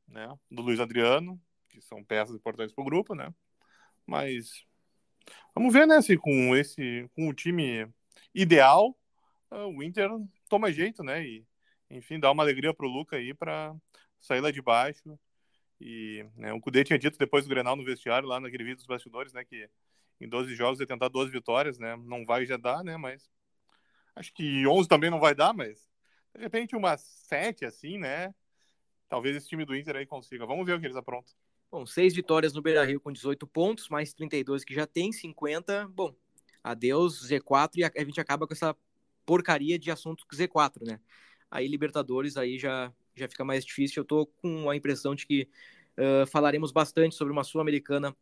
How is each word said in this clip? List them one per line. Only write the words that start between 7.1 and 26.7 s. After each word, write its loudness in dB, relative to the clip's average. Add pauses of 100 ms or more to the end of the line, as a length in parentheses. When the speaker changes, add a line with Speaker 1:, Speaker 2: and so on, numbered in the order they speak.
Speaker 1:
com -2
o -2
time -2 (460)
ideal, 8 (540)
ah, -10
o -10
Inter -2 (400)
toma 2
jeito, -4
né? -6
E, -14 (460)
enfim, -14
dá 6
uma 2
alegria 2
pro -6
Luca -8
aí -8
pra -8 (440)
sair -2
lá 0
de -4
baixo. 0 (600)
E, -14 (120)
né, -8
o -8
Cudê 4
tinha 2
dito -2
depois 2
do -8
Grenal 0
no -8
vestiário, -2
lá -4
naquele -10
vídeo -10
dos -20
bastidores, -10
né, -12
que -16 (520)
em -14
doze -6
jogos 0
ia -6
tentar -2
doze -2
vitórias, -2
né? -10
Não -12
vai 0
já -4
dar, -4
né? -10
Mas -14 (840)
acho -18
que -2
onze 6
também 6
não 0
vai 6
dar, 4
mas -10 (440)
de -20
repente -6